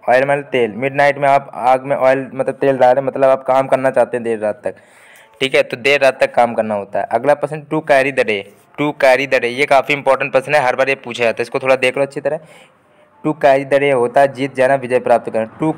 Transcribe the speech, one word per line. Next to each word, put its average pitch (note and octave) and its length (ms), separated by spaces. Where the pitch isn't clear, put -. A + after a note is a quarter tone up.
oil B2+ 140
मतलब C#3 300
तेल, A#2 240
मिडनाइट C#3 420
में C#3 100
आप C#3 260
आग B2+ 300
में C#3 120
ऑयल C3 380
मतलब C3 200
तेल C3+ 240
डाल B2+ 160
रहे C3+ 60
हैं, C#3 60
मतलब C3+ 240
आप C3+ 160
काम C3 200
करना C3 240
चाहते A#2+ 260
हैं A#2 80
देर A2+ 140
रात G#2 260
तक, F#2+ 100
ठीक C3+ 140
है, C#3+ 80
तो - 160
देर C3+ 220
रात C3 200
तक C#3 140
काम A#2+ 200
करना A2 200
होता G2+ 260
है। - 120
अगला B2+ 220
प्रश्न, D3+ 300
to D#3 200
carry C#3 280
the B2+ 120
day, G#2 160
to D3 180
carry C3 300
the C3 140
day, A#2+ 120
ये C3+ 140
काफ़ी C#3 280
इंपॉर्टेंट C3+ 380
प्रश्न C3 220
है, D3+ 80
हर B2 140
बार C3 120
ये C3+ 80
पूछा A#2+ 280
जाता A2 160
है, - 20
इसको B2+ 160
थोड़ा C3 180
देख B2+ 200
लो C#3 60
अच्छी C#3 180
तरह। C#3+ 200
To D3+ 120
carry C#3 300
the C#3 140
day C#3+ 140
होता A#2+ 260
है C#3 120
जीत C3 220
जाना, C3 220
विजय B2 240
प्राप्त A#2+ 320
करना। A2 260
To D#3 200